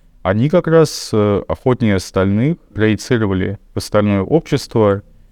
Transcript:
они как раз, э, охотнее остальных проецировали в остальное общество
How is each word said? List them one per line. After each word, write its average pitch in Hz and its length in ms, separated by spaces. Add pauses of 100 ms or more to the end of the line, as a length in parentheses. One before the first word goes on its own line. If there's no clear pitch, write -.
(220)
они 107 280
как 175 180
раз, 160 440
э, 104 360
охотнее 113 480
остальных 98 640 (140)
проецировали 101 840 (140)
в - 40
остальное 104 440
общество 107 800 (300)